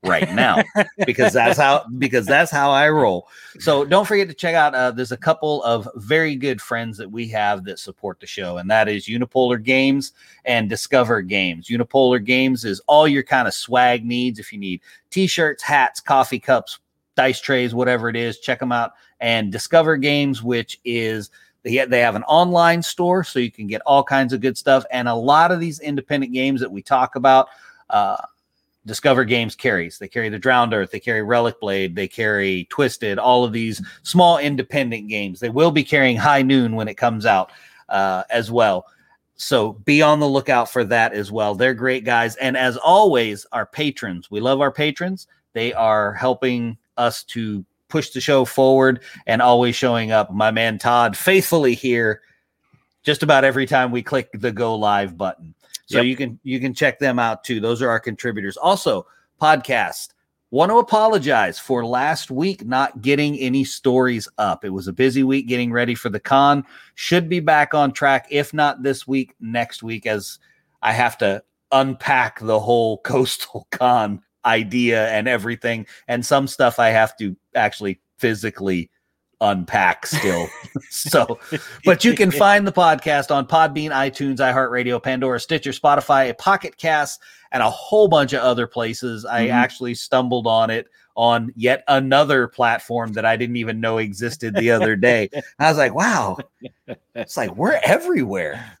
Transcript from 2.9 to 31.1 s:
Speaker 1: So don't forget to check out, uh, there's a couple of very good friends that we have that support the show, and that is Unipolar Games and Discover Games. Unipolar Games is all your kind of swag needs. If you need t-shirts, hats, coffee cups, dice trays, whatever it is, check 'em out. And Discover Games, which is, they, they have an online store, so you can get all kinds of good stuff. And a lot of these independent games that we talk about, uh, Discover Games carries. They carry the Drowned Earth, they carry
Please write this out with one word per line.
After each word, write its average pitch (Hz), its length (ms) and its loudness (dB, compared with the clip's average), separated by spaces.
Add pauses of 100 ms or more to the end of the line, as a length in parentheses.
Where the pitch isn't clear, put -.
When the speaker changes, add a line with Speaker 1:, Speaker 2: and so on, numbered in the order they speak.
Speaker 1:
So 143 260 2
don't 185 220 4
forget 202 220 0
to 151 60 -14
check 165 200 -4
out, 151 180 4
uh, 127 200 0
there's 120 180 -6
a 123 60 -6
couple 151 480 0
of 117 320 0
very 147 400 0
good 127 260 -4
friends 113 360 -8
that 101 120 -14
we 113 200 -10
have 104 340 -2
that 95 160 -12
support - 400 -12
the - 60 -20
show, 90 320 -8
and 90 120 -6
that 110 180 4
is 104 180 -4
Unipolar 123 540 -2
Games 135 520 0 (320)
and 117 240 0
Discover 113 540 0
Games. 90 440 -4
Unipolar 123 580 2
Games 127 400 0
is 98 220 -4
all 151 220 6
your 139 160 0
kind 127 240 0
of 95 60 -6
swag 123 500 2
needs. 120 340 -4
If 101 140 -16
you 104 80 -12
need 92 220 -8 (280)
t-shirts, 170 540 -2
hats, 143 340 2
coffee 131 400 0
cups, - 400 -2 (380)
dice 131 240 0
trays, 123 340 -2
whatever 120 340 0
it 113 60 -4
is, 117 240 -4
check - 240 -4
'em 127 80 -4
out. 117 220 -2 (260)
And 113 320 -2
Discover 160 460 2
Games, 139 480 0
which 117 400 -4
is, 110 460 -4 (340)
they, 131 220 0
they 123 120 2
have 120 160 4
an 110 100 -4
online 170 600 4
store, 180 400 0
so - 160 -4
you 120 100 -2
can 107 160 -12
get 107 180 -6
all 139 200 4
kinds 135 280 0
of 127 80 -4
good 127 160 -2
stuff. 135 360 2
And 123 160 -2
a 117 80 0
lot 147 340 4
of 180 80 0
these 165 220 -8
independent 139 520 -4
games 131 280 -2
that 127 100 -6
we 98 120 -12
talk 127 340 0
about, 131 320 4 (420)
uh, 101 280 0 (680)
Discover 127 380 2
Games 117 300 0
carries. 90 440 -4
They 98 100 -16
carry 113 220 -6
the 107 80 -8
Drowned 123 340 2
Earth, 101 200 -2
they 104 80 -10
carry 110 220 -4